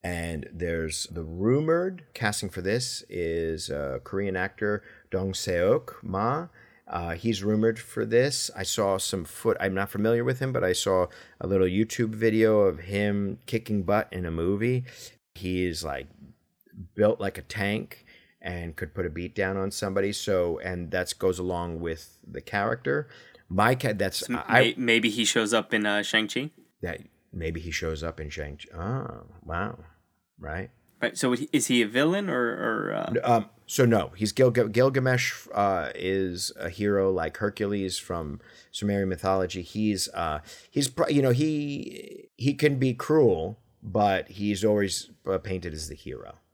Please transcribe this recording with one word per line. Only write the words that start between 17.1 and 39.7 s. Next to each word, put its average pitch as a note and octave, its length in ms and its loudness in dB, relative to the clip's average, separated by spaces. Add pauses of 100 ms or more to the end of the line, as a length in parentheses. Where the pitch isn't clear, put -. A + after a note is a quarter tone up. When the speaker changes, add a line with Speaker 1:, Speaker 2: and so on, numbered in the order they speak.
Speaker 1:
like G2 160 -4
a F#2 60 -12
tank - 640 -4 (340)
and E2+ 360 -8
could - 180 -10
put F#2 100 -4
a E2 60 -4
beat E2+ 240 -10
down G2 220 0
on G2 160 -2
somebody. G2 400 -2
So, F2 480 0
and F2 320 -6
that's F2+ 200 -2
goes F#2 280 0
along F2 400 -4
with E2 460 -8
the - 140 -10
character. B2 680 -2 (400)
My G#2+ 260 4
ca-, B2 200 -2
that's, F#2+ 320 -4
Speaker 2:
So A#2+ 200 -4
Speaker 1:
I A2+ 140 6
Speaker 2:
may-, A2+ 180 6
maybe A#2 320 4
he A2+ 140 0
shows A2 280 2
up A2+ 220 0
in, G#2+ 100 2
uh, G#2 180 2
Shang-Chi? A2+ 480 -2 (300)
Speaker 1:
That E2+ 200 -6 (300)
maybe E2 300 -4
he E2+ 100 -8
shows D#2 320 -4
up E2 180 -6
in D2+ 100 -8
Shang-Chi. D2 440 -12
Oh, F#2+ 500 -8 (200)
wow. E2+ 340 -6 (640)
Right. F2 300 -8 (320)
Speaker 2:
Right. A#2 160 -4
So B2+ 120 2
would B2 100 0
he, - 120 -8
is C#3 140 2
he A#2+ 160 4
a G#2+ 40 4
villain E3 440 2
or, C3 100 0
or, A2 540 -2
uh - 160 -2
Speaker 1:
N-, A2+ 140 0
um, A#2 260 2 (160)
so - 180 2
no, A2 320 4
he's G#2+ 160 0
Gil-, C3 200 6
Gil-, A#2 160 2
Gilgamesh, B2+ 840 2
uh, F#2+ 420 0
is F#2 640 -2
a E2+ 120 -6
hero G2 420 2
like E2 240 -2
Hercules G2+ 640 -2
from D#2 420 -8 (300)
Sumerian G2+ 380 0
mythology. F#2 540 0
He's, G#2 480 -2